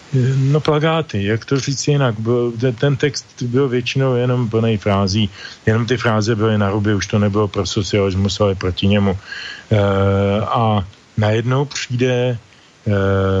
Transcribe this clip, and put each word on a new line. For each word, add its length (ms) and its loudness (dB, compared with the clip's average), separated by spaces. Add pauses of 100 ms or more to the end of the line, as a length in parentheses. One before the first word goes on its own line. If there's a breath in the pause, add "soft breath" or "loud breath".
(160)
eh, 360 2
no, 80 2
plagáty, 640 0
jak 200 -2
to 160 0
říct 280 -4
jinak. 320 0
Byl, 400 0
ten, 160 0
ten 200 0
text 460 -4
byl 260 0
většinou 520 0
jenom 280 0
plnej 280 0
frází, 560 0 (340 loud breath)
jenom 200 2
ty 100 0
fráze 400 0
byly 240 2
na 100 0
ruby, 240 0
už 120 -2
to 120 0
nebylo 300 2
pro 160 -4
socialismus, 760 0
ale 140 2
proti 340 -2
němu. 280 2 (560 loud breath)
Eh, 40 4 (680)
a 400 0 (320)
najednou 480 0
přijde, 720 -2
eh, 560 -8 (480)